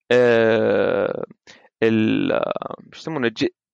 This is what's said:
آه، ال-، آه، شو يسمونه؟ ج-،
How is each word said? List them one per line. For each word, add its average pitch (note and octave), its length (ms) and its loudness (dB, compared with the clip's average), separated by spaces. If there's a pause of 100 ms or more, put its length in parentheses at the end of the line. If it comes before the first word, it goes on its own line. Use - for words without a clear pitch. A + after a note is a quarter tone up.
(120)
آه، A2+ 1120 2 (580)
ال-، A2 500 0
آه، - 440 -4 (160)
شو - 80 -20
يسمونه؟ C#3+ 280 -4
ج-، A2+ 200 -4 (260)